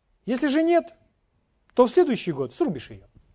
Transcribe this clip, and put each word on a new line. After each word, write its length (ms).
Если 220
же 160
нет, 300
то 120
в 40
следующий 440
год 200
срубишь 360
её». 180